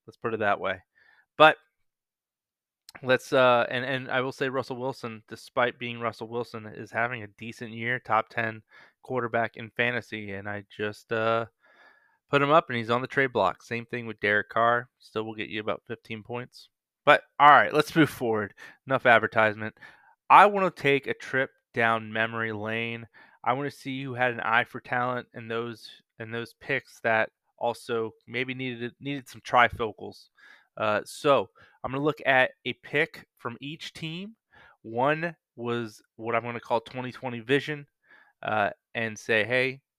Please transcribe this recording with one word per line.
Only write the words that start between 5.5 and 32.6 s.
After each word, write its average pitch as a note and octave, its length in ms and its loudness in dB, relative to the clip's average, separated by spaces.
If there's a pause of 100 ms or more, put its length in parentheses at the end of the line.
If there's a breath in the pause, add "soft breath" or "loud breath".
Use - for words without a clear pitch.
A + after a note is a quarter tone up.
being A#2+ 220 -10
Russell A#2 280 -6
Wilson, A#2 380 -8
is G#2+ 240 -14
having A#2+ 320 -4
a G#2 60 -12 (100)
decent A2+ 340 -14
year, A#2 280 -6
top A2 300 0
ten A2 340 -6 (400 soft breath)
quarterback A#2 520 -4
in A2+ 140 -14
fantasy, A2 600 -4
and G2 180 -10
I G#2 140 -8 (120)
just, G#2 360 -8
uh, A2+ 340 0 (840 soft breath)
put C#3 120 2
him C#3+ 100 2
up, E3 180 4
and B2 80 -2
he's A2+ 120 -4
on A#2+ 120 2
the C3 60 -6
trade C3+ 240 0
block. G2+ 300 0
Same A#2 240 -8
thing A#2+ 220 -10
with A2 120 -12
Derek G#2 300 2
Carr. A#2+ 480 2
Still - 260 -8
will A2 120 -10
get G#2+ 140 -8
you G#2 100 -8
about G#2+ 280 -6
fifteen A2 360 -12
points. - 460 -14 (360)
But, D3 160 6 (160)
all C#3+ 120 10
right, A#2+ 240 8
let's D3 220 0
move D3+ 140 6
forward. A2 440 -2 (340 loud breath)
Enough C3 180 0
advertisement. A2 680 4 (540 loud breath)
I E3 180 12
wanna G3 240 0
take C#3 340 0
a A#2 80 -4
trip - 380 -4 (220)
down A2+ 380 0
memory A2+ 400 -2
lane. A2+ 560 -6 (360 soft breath)
I A#2+ 100 2
wanna C#3+ 160 -4
see C3+ 320 -10
who C3+ 140 -10
had B2 160 0
an A#2+ 80 -6
eye A2+ 240 2
for A#2+ 160 -12
talent B2 540 -4
and A2+ 180 -12
those, A#2 380 -8 (280)
and A2+ 160 -12
those A#2 280 -10
picks - 400 -6
that A2 280 0 (280)
also A2+ 540 -6 (140)
maybe B2+ 280 -6
needed, B2 460 -8
needed C#3 280 -10
some - 140 -20
trifocals. A2 880 0 (480 soft breath)
Uh, G#2+ 260 0
so C3 460 0 (340 soft breath)
I'm B2 80 -8
gonna C#3 120 -4
look D3 220 -2
at C3 260 4 (140)